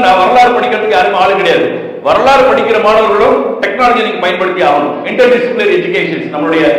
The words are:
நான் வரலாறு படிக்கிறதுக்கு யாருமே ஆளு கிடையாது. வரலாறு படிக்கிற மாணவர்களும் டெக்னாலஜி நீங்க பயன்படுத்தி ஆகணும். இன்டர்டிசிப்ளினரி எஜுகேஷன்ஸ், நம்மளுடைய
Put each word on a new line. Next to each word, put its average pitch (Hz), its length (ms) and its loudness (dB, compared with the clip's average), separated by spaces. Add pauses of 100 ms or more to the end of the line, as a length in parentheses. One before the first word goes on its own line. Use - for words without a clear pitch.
நான் 185 160 2
வரலாறு 240 360 4
படிக்கிறதுக்கு 214 400 -2
யாருமே 190 260 0
ஆளு 196 180 2
கிடையாது. 165 260 0 (400)
வரலாறு 254 420 2
படிக்கிற 220 360 0
மாணவர்களும் 214 520 2 (260)
டெக்னாலஜி 226 420 0
நீங்க - 180 -6
பயன்படுத்தி 180 460 -2
ஆகணும். 143 260 -2 (140)
இன்டர்டிசிப்ளினரி 233 720 2
எஜுகேஷன்ஸ், 170 540 -4
நம்மளுடைய 156 300 0 (160)